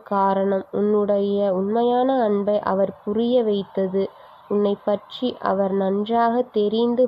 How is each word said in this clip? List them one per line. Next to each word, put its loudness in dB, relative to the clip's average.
காரணம். 0
உன்னுடைய 0
உண்மையான 0
அன்பை 0
அவர் 0
புரிய 0
வைத்தது. -2
உன்னை 2
பற்றி -4
அவர் 0
நன்றாக 0
தெரிந்து 0